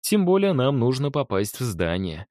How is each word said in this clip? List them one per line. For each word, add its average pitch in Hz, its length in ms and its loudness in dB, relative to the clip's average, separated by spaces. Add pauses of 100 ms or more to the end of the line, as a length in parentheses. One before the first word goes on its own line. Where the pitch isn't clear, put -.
Тем 202 240 2
более 190 280 2
нам 135 260 2
нужно 131 320 0
попасть 107 480 -2
в 127 40 -4
здание 90 680 -4